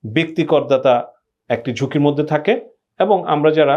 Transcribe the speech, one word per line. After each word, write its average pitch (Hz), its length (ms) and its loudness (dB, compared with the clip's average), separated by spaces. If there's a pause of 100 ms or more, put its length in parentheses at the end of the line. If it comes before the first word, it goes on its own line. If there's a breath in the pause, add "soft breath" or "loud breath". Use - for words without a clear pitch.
ব্যক্তি 160 420 -4
করদাতা 135 680 0 (360)
একটি 117 240 -4
ঝুঁকির 135 280 -4
মধ্যে 143 220 0
থাকে 151 300 -2 (460)
এবং 185 280 0
আমরা 151 240 2
যারা 147 260 2